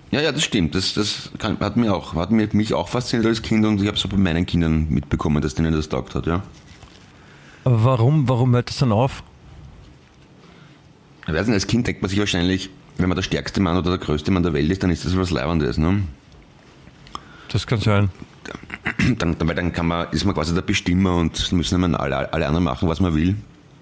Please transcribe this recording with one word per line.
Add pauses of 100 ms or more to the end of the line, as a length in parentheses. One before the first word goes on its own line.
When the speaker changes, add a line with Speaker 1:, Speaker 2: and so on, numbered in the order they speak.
Speaker 1:
ja,
ja,
das
stimmt.
Das,
das
kann,
hat
mir
auch,
hat
mir,
mich
auch
fasziniert
als
Kind
und
ich
habe
es
auch
bei
meinen
Kindern
mitbekommen,
dass
denen
das
taugt
hat,
ja. (1200)
Speaker 2:
Aber
warum,
warum
hört
das
dann
auf? (2000)
Speaker 1:
Ich
weiß
nicht,
als
Kind
denkt
man
sich
wahrscheinlich, (280)
wenn
man
der
stärkste
Mann
oder
der
größte
Mann
der
Welt
ist,
dann
ist
das
was
Leibendes,
ne? (1500)
Speaker 2:
Das
kann
sein. (1080)
Speaker 1:
Dann,
dann,
weil
dann
kann
man,
ist
man
quasi
der
Bestimmer
und
müssen
dann
alle,
alle
anderen
machen,
was
man
will. (460)